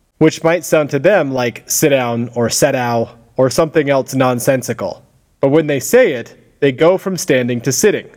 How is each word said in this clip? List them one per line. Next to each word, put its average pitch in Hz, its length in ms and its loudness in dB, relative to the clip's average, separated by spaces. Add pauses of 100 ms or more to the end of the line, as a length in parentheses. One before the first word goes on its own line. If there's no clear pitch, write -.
(180)
which 156 260 0
might 165 220 -2
sound 151 240 0
to 143 100 -4
them 160 320 2
like 123 360 -4
"sit - 220 0
down" 120 460 0
or 117 140 0
"set 139 260 0
out" 120 420 -4 (200)
or 131 120 2
something 156 400 0
else 135 240 -2
nonsensical. 127 920 -2 (340)
But 139 120 2
when 156 160 2
they 143 120 -2
say 233 320 2
it, 120 240 -10 (240)
they 139 140 2
go 165 240 2
from 190 180 -6
standing 123 460 -2
to 139 100 -4
sitting. 160 460 0